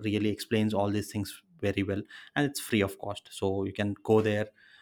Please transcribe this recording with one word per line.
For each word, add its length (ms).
really 260
explains 460
all 160
these 200
things 300
very 220
well, 200
and 80
it's 160
free 220
of 160
cost. 340
So 320
you 80
can 300
go 180
there, 280